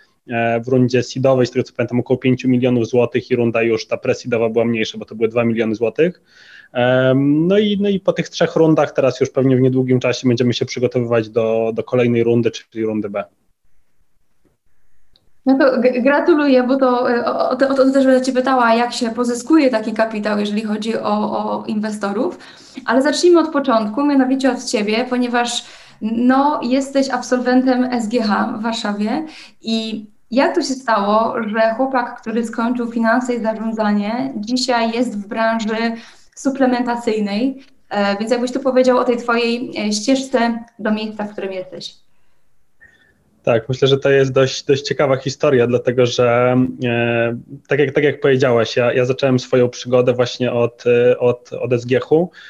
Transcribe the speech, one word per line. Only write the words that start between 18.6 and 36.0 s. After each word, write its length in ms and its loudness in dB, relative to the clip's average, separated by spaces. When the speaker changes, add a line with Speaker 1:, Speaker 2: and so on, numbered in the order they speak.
Speaker 2:
jak 180 0
się 180 -4
pozyskuje 600 2
taki 220 -2
kapitał, 460 -2
jeżeli 240 -2
chodzi 340 -4
o, 60 -6
o 640 -4
inwestorów. 720 -4
Ale 160 2
zacznijmy 380 4
od 80 0
początku, 560 0
mianowicie 480 2
od 120 -6
Ciebie, 460 -2
ponieważ, 540 -2
no, 600 2
jesteś 480 0
absolwentem 760 0
S 240 -2
G 140 0
H 360 0
w 40 -8
Warszawie 640 -4
i 440 -6
jak 240 0
to 80 0
się 120 -4
stało, 600 0
że 280 0
chłopak, 440 -2
który 240 -4
skończył 480 -4
finanse 420 0
i 80 -4
zarządzanie, 920 -2
dzisiaj 560 -2
jest 260 -2
w 80 -10
branży 500 -2